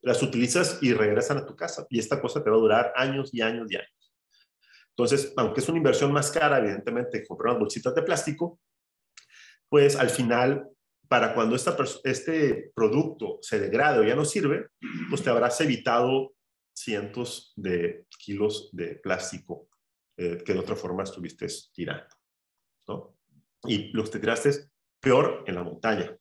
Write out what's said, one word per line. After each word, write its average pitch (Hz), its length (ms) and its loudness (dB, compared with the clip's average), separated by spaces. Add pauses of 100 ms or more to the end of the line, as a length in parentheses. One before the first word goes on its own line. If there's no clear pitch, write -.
las 120 180 2
utilizas 123 600 0
y 123 120 4
regresan 107 440 2
a - 80 -6
tu - 100 -16
casa. - 340 -8
Y 120 80 -2
esta 139 240 -2
cosa 151 220 -4
te 107 80 4
va 110 60 6
a - 20 8
durar 110 360 4
años 135 380 -2
y 117 80 -2
años 113 300 -2
y 92 60 -4
años. - 360 -14 (760)
Entonces, 127 480 0
aunque 123 240 2
es - 80 -4
una 165 100 2
inversión 143 320 4
más 143 180 2
cara, 147 300 4
evidentemente, 110 680 -4
comprar - 260 -2
unas 117 100 0
bolsitas 120 340 -2
de - 80 2
plástico, 165 560 -4 (1080)
pues 143 280 6
al 127 160 2
final, 127 580 2 (380)
para 113 260 2
cuando 113 220 2
esta 170 200 0
pers-, - 280 -4
este 139 720 -2
producto 113 680 0
se - 180 -2
degrade 120 400 2
o 110 40 8
ya 113 120 4
no 147 100 0
sirve, 147 420 -2 (420)
pues - 140 -4
te 131 80 0
habrás 120 300 2
evitado 131 760 0 (400)
cientos 104 800 -8
de 90 500 -4 (140)
kilos 104 540 -4
de 87 220 -8
plástico, - 760 -8 (480)
eh, 87 260 -6
que 101 100 -2
de 92 60 0
otra 104 160 -4
forma 92 280 -6
estuviste - 420 -10 (260)
tirando, 76 360 -10 (800)
¿no? - 280 -12 (480)
Y 104 300 -4
los 110 160 -2
que 110 100 -8
tiraste 117 300 2
es - 220 -4 (280)
peor 131 460 2
en 92 100 -6
la 87 80 -6
montaña. 90 580 -4